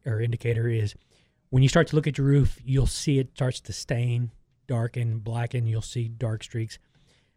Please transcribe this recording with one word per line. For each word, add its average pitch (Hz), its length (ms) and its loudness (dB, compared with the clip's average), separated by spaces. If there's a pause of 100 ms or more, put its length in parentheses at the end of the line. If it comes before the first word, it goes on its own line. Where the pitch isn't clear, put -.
or 113 140 -2
indicator 117 480 -2
is 110 260 0 (560)
when 131 140 6
you 135 60 6
start 165 180 4
to - 80 -2
look 156 120 2
at 143 100 -4
your 139 100 2
roof, 139 340 4
you'll 131 260 2
see - 320 0
it 131 160 -2
starts 127 260 -4
to - 100 -14
stain, 120 640 -2 (340)
darken, 117 520 -2
blacken. 117 460 -4
You'll 113 160 0
see 117 280 -6
dark 113 340 -6
streaks. 113 340 -8 (580)